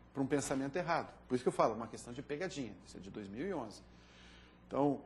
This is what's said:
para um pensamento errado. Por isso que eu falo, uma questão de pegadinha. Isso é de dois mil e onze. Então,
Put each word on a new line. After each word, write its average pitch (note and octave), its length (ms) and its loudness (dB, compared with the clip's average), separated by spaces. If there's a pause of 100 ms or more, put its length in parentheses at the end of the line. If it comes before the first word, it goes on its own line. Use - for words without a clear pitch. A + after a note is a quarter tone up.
(140)
para C#3 100 0
um - 20 0
pensamento C#3 500 0
errado. D#3+ 380 0 (140)
Por B2+ 80 0
isso B2 80 2
que - 60 4
eu - 40 4
falo, C#3 220 6
uma A2+ 120 -4
questão A#2+ 260 -10
de B2+ 80 -8
pegadinha. D3 500 -4 (160)
Isso - 100 -14
é - 20 -12
de F#2+ 100 -12
dois G#2 180 -8
mil A2 200 -6
e G3 60 -2
onze. A#2 280 -6 (880)
Então, C#3 380 4